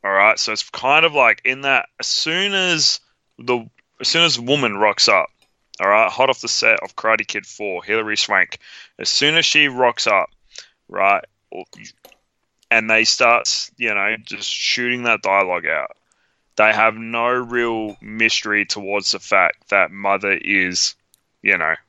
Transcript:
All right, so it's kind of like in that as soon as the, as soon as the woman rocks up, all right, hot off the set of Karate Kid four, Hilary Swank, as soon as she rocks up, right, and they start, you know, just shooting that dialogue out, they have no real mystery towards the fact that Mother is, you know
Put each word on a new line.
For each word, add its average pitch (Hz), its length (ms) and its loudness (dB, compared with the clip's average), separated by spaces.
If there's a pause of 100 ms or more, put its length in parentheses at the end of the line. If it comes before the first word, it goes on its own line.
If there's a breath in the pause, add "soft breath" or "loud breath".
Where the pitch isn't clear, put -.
All 98 80 -2
right, 101 260 4
so - 140 -4
it's - 180 -6
kind 147 340 2
of 156 100 0
like 120 300 4
in 131 180 -4
that 135 240 0 (120)
as - 80 -8
soon 185 480 -2
as 180 460 0 (380)
the, 120 300 -4 (320)
as 123 80 -4
soon 170 140 2
as 160 140 2
the 120 60 -8
woman 123 340 0
rocks 104 320 2
up, 95 220 2 (500)
all 95 80 0
right, 104 220 4
hot 135 200 2
off 123 100 -4
the 117 80 -8
set 113 340 0
of - 140 -14
Karate 110 300 -2
Kid 101 200 -8
four, 95 380 -8
Hilary 107 320 -2
Swank, 95 420 0 (400 loud breath)
as - 100 -6
soon 151 280 2
as 156 100 2
she 147 220 4
rocks 123 380 0
up, 98 240 2 (580 loud breath)
right, 95 360 2 (1500)
and 113 200 2
they 110 140 2
start, - 720 0
you 113 180 -4
know, 101 300 -2
just 101 240 -12
shooting 123 560 -4
that 113 180 0
dialogue 92 440 0
out, 76 300 -4 (600)
they 107 160 4
have 110 220 2
no 117 360 -4
real 117 680 -2
mystery 107 680 0
towards 101 460 -4
the 98 60 -4
fact - 520 0
that 95 200 2
Mother 98 500 -2
is, 92 540 -2 (480)
you 98 160 2
know 80 160 0 (140)